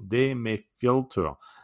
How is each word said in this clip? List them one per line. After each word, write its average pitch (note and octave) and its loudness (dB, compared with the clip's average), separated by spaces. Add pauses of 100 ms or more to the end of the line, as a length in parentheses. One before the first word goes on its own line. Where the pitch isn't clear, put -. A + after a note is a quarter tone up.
they B2+ 0
may A2+ -2
filter B2 0 (320)